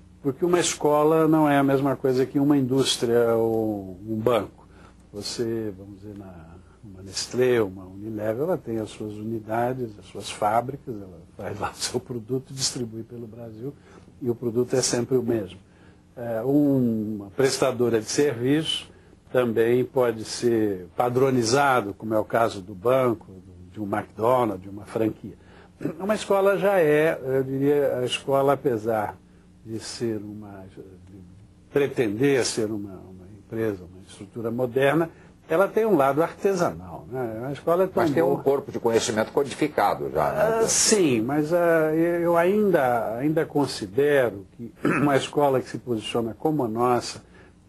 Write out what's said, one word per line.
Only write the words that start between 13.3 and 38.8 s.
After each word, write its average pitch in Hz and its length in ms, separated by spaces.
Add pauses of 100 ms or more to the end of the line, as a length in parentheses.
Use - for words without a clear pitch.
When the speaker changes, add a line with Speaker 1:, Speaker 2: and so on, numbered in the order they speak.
Speaker 1:
e 120 80
o 117 60
produto 123 400
é 127 60
sempre 123 360
o 123 60
mesmo. 110 440 (540)
É, 117 220
uma 117 840
prestadora 123 720
de 107 60
serviço 143 840 (400)
também 120 540
pode 117 400
ser 107 680
padronizado, 127 1000
como 110 200
é 110 60
o 104 60
caso 113 360
do 98 140
banco, 120 520 (440)
de 104 80
um 107 60
McDonald's, 107 760
de 92 60
uma 98 180
franquia. 110 500 (640)
Uma 202 180
escola 196 420
já 196 240
é, 151 420
eu 135 180
diria, 135 580
a 127 60
escola, 135 460
apesar 110 640 (500)
de 110 140
ser 113 380
uma, 101 480 (100)
de 92 440 (520)
pretender 135 760
ser 113 200
uma, 101 300
uma 92 300 (120)
empresa, 104 480
uma 92 200
estrutura 110 460
moderna, 135 580 (380)
ela 180 200
tem 220 160
um 220 120
lado 139 260
artesanal, 151 880
né? 117 380
A 143 40
escola 170 340
é - 20
tão 185 160
Speaker 2:
Mas 160 100
tem 165 80
um 165 60
Speaker 1:
boa - 160
Speaker 2:
corpo 135 280
de 110 80
conhecimento 110 520